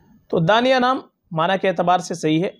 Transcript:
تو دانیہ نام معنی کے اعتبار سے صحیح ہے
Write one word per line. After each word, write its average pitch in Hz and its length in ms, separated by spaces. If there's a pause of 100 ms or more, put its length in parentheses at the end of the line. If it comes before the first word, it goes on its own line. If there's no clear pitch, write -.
(280)
تو - 100
دانیہ 226 360
نام 254 260 (300)
معنی 170 280
کے 190 100
اعتبار 180 300
سے 180 160
صحیح 160 280
ہے 202 180